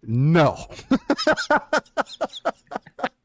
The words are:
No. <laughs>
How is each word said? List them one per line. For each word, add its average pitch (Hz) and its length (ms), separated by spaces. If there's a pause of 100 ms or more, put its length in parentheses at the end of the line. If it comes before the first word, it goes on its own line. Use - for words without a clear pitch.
No. 139 560 (160)
<laughs> - 2250 (180)